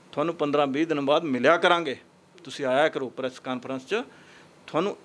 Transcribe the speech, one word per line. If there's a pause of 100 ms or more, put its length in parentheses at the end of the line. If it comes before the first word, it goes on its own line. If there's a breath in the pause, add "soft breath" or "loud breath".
(120)
ਤੁਹਾਨੂੰ
ਪੰਦਰਾਂ
ਵੀਹ
ਦਿਨ
ਬਾਅਦ
ਮਿਲਿਆ
ਕਰਾਂਗੇ। (480)
ਤੁਸੀਂ
ਆਇਆ
ਕਰੋ
ਪ੍ਰੈਸ
ਕਾਨਫਰੰਸ
'ਚ, (720 loud breath)
ਤੁਹਾਨੂੰ